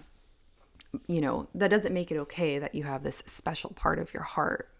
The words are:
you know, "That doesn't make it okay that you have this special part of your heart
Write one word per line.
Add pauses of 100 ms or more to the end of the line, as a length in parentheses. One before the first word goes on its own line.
(1080)
you
know,
"That
doesn't
make
it
okay
that
you
have
this
special
part
of
your
heart